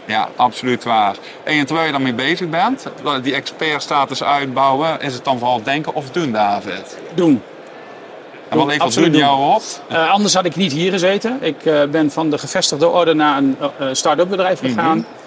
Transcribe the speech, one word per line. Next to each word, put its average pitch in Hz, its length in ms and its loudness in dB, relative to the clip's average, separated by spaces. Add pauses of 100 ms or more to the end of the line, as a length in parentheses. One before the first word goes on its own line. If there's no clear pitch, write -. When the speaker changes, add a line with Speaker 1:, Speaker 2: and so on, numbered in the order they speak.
Speaker 1:
Ja, 107 300 -2
absoluut 123 480 0
waar. 107 320 2 (280)
En 151 220 0
terwijl 160 200 0
je 151 60 0
daarmee 135 220 0
bezig 156 360 -2
bent, 190 380 0 (340)
die 139 140 -2
expertstatus 139 880 -2
uitbouwen, 139 800 2
is 139 120 -4
het 120 100 -10
dan 131 160 0
vooral 123 240 0
denken 143 300 -2
of 139 180 -6
doen, 165 200 -2
David? 101 680 -2 (160)
Speaker 2:
Doen. 160 280 4 (1080)
Speaker 1:
En - 80 0
wat - 20 -
Speaker 2:
Doen, 147 80 2
Speaker 1:
levert 147 160 0
Speaker 2:
absoluut 165 300 4
Speaker 1:
doen 151 80 6
Speaker 2:
doen. 143 80 4
Speaker 1:
jou 139 260 4
op? 220 60 2 (260)
Speaker 2:
Eh, 160 240 2
anders 202 220 4
had 185 120 2
ik 170 100 0
niet 175 160 0
hier 170 200 0
gezeten. 202 500 0
Ik, 156 240 -4
eh, 147 180 4
ben 147 280 2
van 160 180 -2
de 147 80 0
gevestigde 160 500 0
orde 170 260 4
naar 151 240 4
een, 135 220 2
eh, 147 60 -4 (140)
eh, 139 140 -2
start-up 160 360 2
bedrijf 185 320 0
Speaker 1:
Mhm. 131 120 -2
Speaker 2:
gegaan. 165 320 0 (220)